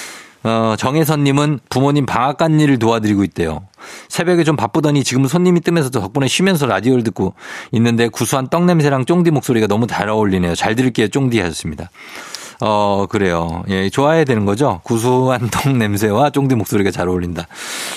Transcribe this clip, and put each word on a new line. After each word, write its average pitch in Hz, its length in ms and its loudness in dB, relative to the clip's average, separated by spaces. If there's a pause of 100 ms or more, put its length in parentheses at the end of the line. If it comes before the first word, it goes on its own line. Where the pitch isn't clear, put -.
(440)
어, 113 320 0
정혜선님은 143 840 0 (100)
부모님 139 380 2
방앗간 147 520 0
일을 139 200 2
도와드리고 107 460 2
있대요. 80 360 -4 (480)
새벽에 170 340 0
좀 151 120 2
바쁘더니 147 480 0
지금 131 240 0
손님이 175 340 2
뜨면서 165 300 0
덕분에 123 360 -2
쉬면서 170 380 0
라디오를 117 380 2
듣고 98 320 -2 (360)
있는데 117 360 2
구수한 131 400 -2
떡 175 180 0
냄새랑 143 400 2
쫑디 170 260 2
목소리가 117 360 2
너무 107 180 2
잘 101 240 -4
어울리네요. 95 460 2
잘 110 200 -2
들을게요, 120 340 0
쫑디 127 300 0
하셨습니다. 82 520 -6 (680)
어, 104 500 0
그래요. 87 600 -2
예, 95 200 -2
좋아해야 151 340 2
되는 113 220 0
거죠? 101 380 0
구수한 123 640 0
<laughs> - 40 -8
떡 135 240 0
냄새와 107 540 0
쫑디 135 240 0
목소리가 98 340 0
잘 90 180 -4
어울린다. 87 380 -4 (520)